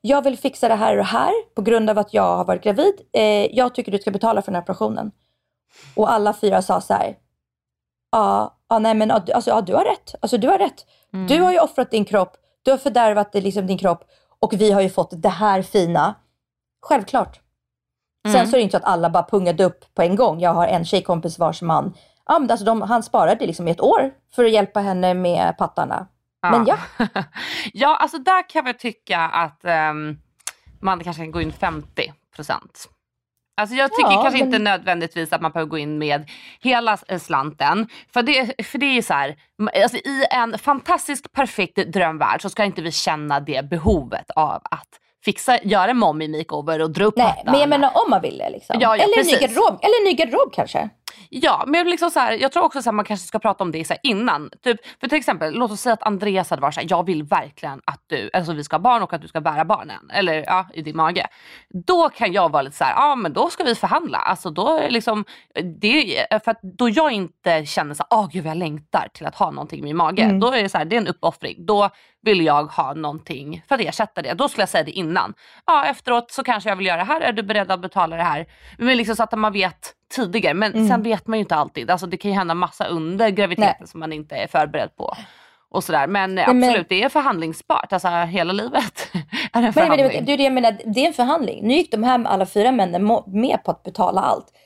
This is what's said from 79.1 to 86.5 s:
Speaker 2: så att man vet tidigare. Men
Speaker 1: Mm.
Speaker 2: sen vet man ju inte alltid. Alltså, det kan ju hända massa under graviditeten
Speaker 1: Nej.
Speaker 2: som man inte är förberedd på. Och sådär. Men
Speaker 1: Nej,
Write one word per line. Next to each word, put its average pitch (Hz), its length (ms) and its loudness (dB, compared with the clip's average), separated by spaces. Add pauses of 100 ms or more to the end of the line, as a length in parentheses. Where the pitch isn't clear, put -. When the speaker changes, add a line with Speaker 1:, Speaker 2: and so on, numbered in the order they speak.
Speaker 2:
så 226 80 0
att 214 160 -2
man 214 140 0
vet 185 400 -4 (220)
tidigare. 185 380 0
Men 202 200 -2
Speaker 1:
Mm. 220 140 2
Speaker 2:
sen 220 160 2
vet 220 240 -4
man 220 120 -2
ju - 20 -2
inte 175 140 -2
alltid. 143 360 -4
Alltså, 180 160 -2
det 180 100 -8
kan 202 140 -4
ju 196 60 0
hända 170 160 -2
massa 180 320 -4
under 175 440 -2
graviditeten 208 500 0
Speaker 1:
Nej. 180 80 -20
Speaker 2:
som 165 120 -18
man 160 140 -10
inte 151 220 -14
är - 120 -4
förberedd 151 480 -2
på. - 180 -8 (580)
Och - 120 -2
sådär. 151 240 0
Men 190 280 -2
Speaker 1:
Nej, 180 180 2